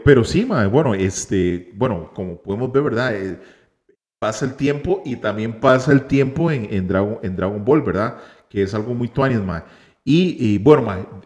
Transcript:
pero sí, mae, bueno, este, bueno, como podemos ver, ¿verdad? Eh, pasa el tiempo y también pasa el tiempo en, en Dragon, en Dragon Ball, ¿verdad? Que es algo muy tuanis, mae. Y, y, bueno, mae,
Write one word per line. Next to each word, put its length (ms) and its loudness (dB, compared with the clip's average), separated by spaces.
pero 200 6
sí, 200 0
mae, 220 0
bueno, 280 2
este, 800 -2
bueno, 400 -4
como 280 -10
podemos 280 -6
ver, 120 2
¿verdad? 340 -2
Eh, 220 -6
pasa 260 -4
el 120 -4
tiempo 500 -2
y 100 -6
también 420 -4
pasa 320 4
el 160 4
tiempo 440 0
en, 220 -4
en 140 -2
Dragon, 360 0
en 120 -6
Dragon 300 -4
Ball, 180 4
¿verdad? 360 -2
Que 140 -2
es 120 -2
algo 200 -4
muy 140 -4
tuanis, 320 0
mae. 220 -4
Y, 340 2
y, 200 2
bueno, 240 6
mae, 240 -6